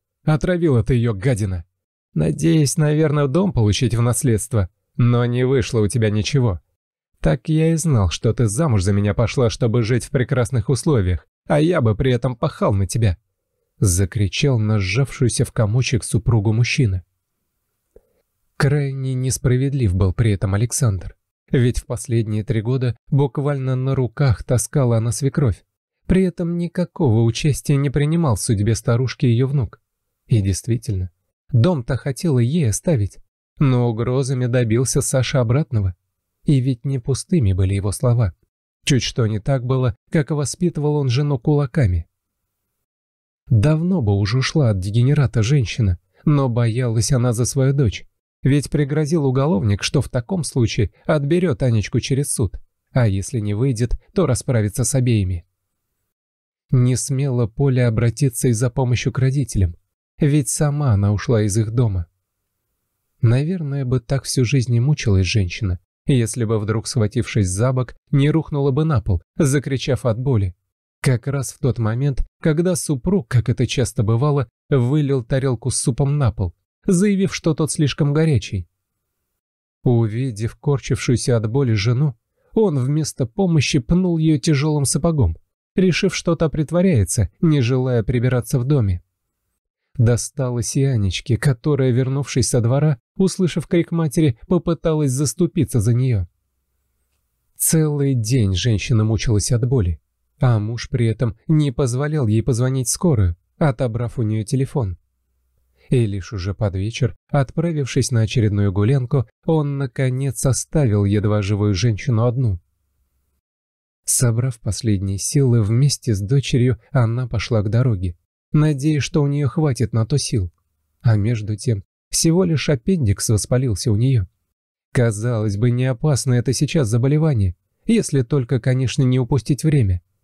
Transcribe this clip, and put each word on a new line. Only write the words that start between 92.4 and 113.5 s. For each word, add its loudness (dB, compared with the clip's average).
со 0
двора, 2
услышав 0
крик 0
матери, 0
попыталась 0
заступиться -2
за 2
нее. 0
Целый 0
день 0
женщина 0
мучилась 0
от 0
боли, 0
а 2
муж -6
при -2
этом -2
не 2
позволял -2
ей 2
позвонить -2
в -2
скорую, 0
отобрав -2
у -2
нее -2
телефон. -4
И 2
лишь -8
уже -6
под -4
вечер, -2
отправившись -2
на 0
очередную 2
гулянку, 0
он, 0
наконец, -4
оставил 0
едва 2
живую 0
женщину 0
одну. 0